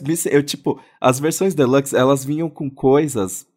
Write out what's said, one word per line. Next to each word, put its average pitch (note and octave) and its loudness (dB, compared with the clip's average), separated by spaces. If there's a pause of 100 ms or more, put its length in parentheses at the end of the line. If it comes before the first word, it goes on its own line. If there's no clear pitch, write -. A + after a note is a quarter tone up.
me D#3+ -2
se-, D#3+ -4
eu, C#3+ 4
tipo, C#3+ -6 (180)
as C3 0
versões E3 0
deluxe, C#3 2
elas C3 2
vinham D3+ -4
com C#3+ -10
coisas, C3+ 0 (100)